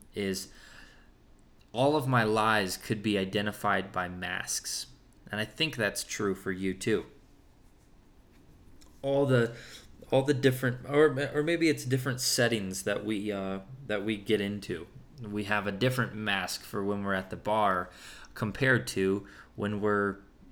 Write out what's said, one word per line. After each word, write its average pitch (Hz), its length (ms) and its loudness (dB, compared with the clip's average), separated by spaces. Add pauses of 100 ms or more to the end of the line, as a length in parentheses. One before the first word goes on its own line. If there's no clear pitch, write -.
(140)
is 98 340 -4 (1200)
all 139 240 4
of 135 100 0
my 123 180 4
lies 107 520 2
could 107 260 -4
be 107 140 2
identified 98 760 0
by 90 180 -4
masks. - 800 -6 (440)
And 104 80 -2
I 107 60 -2
think 160 300 -4
that's 104 280 -2
true 101 300 -2
for 95 180 -4
you 92 220 -2
too. 101 320 0 (1900)
All 139 240 2
the, 127 320 4 (540)
all 131 120 6
the 143 120 4
different, 127 520 2
or, 143 480 4
or 147 80 2
maybe 160 280 2
it's 127 160 0
different 127 340 0
settings 107 600 2
that 104 220 -2
we, 104 280 -2
uh, 95 280 -4 (260)
that 104 180 -2
we 107 140 -2
get 101 240 2
into. 98 440 -6 (360)
We 104 220 -4
have 104 220 0
a 101 60 0
different 120 420 0
mask 98 500 -2
for 101 200 -4
when 101 180 -2
we're 98 120 0
at 95 160 -2
the 90 60 -8
bar 101 520 2 (460)
compared 123 540 2
to 95 380 0 (280)
when 101 260 -4
we're 101 380 0 (340)